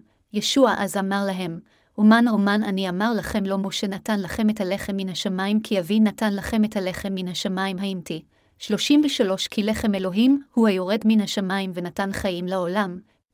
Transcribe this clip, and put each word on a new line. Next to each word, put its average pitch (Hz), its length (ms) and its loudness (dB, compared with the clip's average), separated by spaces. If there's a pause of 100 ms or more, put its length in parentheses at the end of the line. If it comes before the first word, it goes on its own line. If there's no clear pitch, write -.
(340)
ישוע 214 440 4
אז 196 200 -4
אמר 196 300 -2
להם, 180 320 -6 (380)
"אומן 220 300 6
אומן 208 360 2
אני 190 260 -2
אמר 208 240 -2
לכם, 196 320 -4
לא 196 120 -2
משה 196 300 -4
נתן 202 340 -4
לכם 214 280 -2
את 214 120 -2
הלחם 196 360 -4
מן 190 120 -4
השמיים, 196 520 -2
כי 202 180 -2
אבי 190 200 2
נתן 208 360 2
לכם 214 300 0
את 214 100 -6
הלחם 185 360 -4
מן 185 160 -4
השמיים, 185 520 -4
האם 196 260 -4
כי?" 160 180 -8 (340)
שלושים - 480 2
ושלוש, 190 420 0
"כי 214 160 -2
לחם 214 320 0
אלוהים 220 480 4 (100)
הוא 226 140 4
היורד 190 380 0
מן 220 160 6
השמיים 190 520 -4
ונתן 180 400 -4
חיים 180 320 -4
לעולם", 180 540 -2 (340)